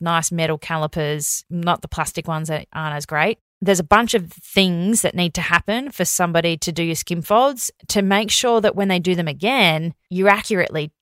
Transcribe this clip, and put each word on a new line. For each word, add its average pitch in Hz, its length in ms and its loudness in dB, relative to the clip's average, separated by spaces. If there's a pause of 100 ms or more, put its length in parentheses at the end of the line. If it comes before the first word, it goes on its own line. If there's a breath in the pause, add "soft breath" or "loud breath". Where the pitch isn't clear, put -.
nice 170 320 0
metal 160 240 0
calipers, 151 920 -4
not 170 320 -2
the 160 60 -10
plastic - 380 -6
ones 160 220 -4
that 156 240 -6
aren't 156 240 -6
as 147 80 -8
great. 156 340 -2 (220)
There's 185 200 2
a 165 40 -2
bunch 226 300 4
of 180 180 -2
things 190 720 0
that - 120 0
need 175 200 -2
to 175 80 -6
happen 220 480 0
for - 160 -2
somebody 170 520 0
to - 140 -6
do 160 100 -2
your 165 120 -2
skin 170 260 -2
folds 247 500 2 (180)
to 208 120 0
make 196 300 2
sure 233 320 2
that 196 140 2
when 196 120 0
they 180 120 2
do 180 140 2
them 170 140 -2
again, 165 640 0 (160)
you're 185 220 2
accurately 180 720 0